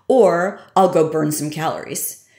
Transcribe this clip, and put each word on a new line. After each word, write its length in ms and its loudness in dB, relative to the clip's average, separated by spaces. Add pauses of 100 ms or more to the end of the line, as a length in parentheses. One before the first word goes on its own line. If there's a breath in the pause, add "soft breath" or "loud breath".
or 500 2 (160 loud breath)
I'll 160 4
go 180 2
burn 220 -2
some 180 -6
calories. 680 -8 (220 soft breath)